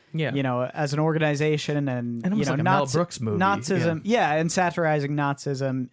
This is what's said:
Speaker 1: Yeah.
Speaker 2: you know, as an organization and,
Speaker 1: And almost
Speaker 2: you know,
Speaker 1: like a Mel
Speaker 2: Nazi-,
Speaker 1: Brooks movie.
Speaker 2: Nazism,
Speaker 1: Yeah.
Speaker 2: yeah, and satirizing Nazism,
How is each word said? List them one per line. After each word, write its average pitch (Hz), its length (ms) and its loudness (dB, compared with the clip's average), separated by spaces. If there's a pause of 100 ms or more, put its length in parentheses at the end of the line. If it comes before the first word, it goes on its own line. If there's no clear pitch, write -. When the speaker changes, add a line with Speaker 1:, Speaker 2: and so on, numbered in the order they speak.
(120)
Speaker 1:
Yeah. 151 200 -2
Speaker 2:
you 139 120 0
know, 123 180 0
as 143 300 -4
an 151 80 0
organization 151 760 0
and, 143 120 -2
Speaker 1:
And 120 380 -4
almost 190 120 0
Speaker 2:
you 143 60 0
know, 131 80 0
Speaker 1:
like 143 80 0
a - 20 0
Mel 185 180 4
Speaker 2:
Nazi-, 135 180 0
Speaker 1:
Brooks 170 220 -2
movie. 110 200 0
Speaker 2:
Nazism, 170 640 0
Speaker 1:
Yeah. 202 300 2
Speaker 2:
yeah, 160 60 2
and 165 120 0
satirizing 156 640 0
Nazism, 135 760 -2